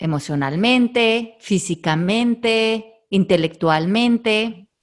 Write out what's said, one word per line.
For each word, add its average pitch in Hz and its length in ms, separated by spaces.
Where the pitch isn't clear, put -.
emocionalmente, 226 1400
físicamente, 220 1700
intelectualmente. 196 1600